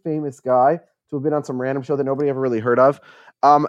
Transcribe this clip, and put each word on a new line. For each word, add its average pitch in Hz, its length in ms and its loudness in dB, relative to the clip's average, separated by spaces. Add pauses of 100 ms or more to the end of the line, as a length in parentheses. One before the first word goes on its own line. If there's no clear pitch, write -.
famous 151 380 -8
guy 131 400 2 (300)
to 151 40 -6
have 135 80 -6
been 151 100 -2
on 147 120 -4
some 127 160 -8
random 135 200 -4
show 139 140 -4
that 139 80 -2
nobody 135 260 -2
ever 131 120 -4
really 120 180 -2
heard 120 200 0
of. 139 200 4 (420)
Um, 147 280 4